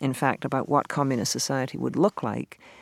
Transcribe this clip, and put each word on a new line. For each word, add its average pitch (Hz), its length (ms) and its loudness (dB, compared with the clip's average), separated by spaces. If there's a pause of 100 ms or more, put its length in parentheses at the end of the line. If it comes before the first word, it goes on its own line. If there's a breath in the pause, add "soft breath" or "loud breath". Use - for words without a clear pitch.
in 135 120 0
fact, - 320 0
about 135 240 -2
what 143 180 4
communist 135 460 0
society 127 440 -2
would 127 200 -2
look 185 260 2
like, - 380 -6 (200 loud breath)